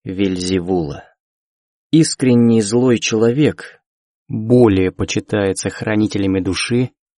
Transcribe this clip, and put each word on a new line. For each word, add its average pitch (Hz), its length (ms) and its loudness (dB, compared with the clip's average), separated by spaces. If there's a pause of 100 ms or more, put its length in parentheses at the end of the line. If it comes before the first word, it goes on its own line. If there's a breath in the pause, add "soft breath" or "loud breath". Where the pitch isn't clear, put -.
Вельзевула. 92 1000 -4 (840)
Искренний 120 680 2
злой 120 380 0
человек 117 840 -2 (460)
более 110 640 2
почитается 101 800 -4
хранителями 101 720 -2
души, 120 500 -2 (260)